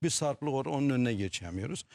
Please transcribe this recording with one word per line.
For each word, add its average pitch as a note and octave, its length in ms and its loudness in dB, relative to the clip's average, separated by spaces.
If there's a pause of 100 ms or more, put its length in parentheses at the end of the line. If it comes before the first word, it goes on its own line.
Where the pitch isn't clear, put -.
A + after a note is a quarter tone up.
Bir E3 80 2
sarplık C#3+ 420 0
var, C3+ 140 0
onun C#3+ 240 2
önüne B2 240 4
geçemiyoruz. F#2+ 680 -4 (100)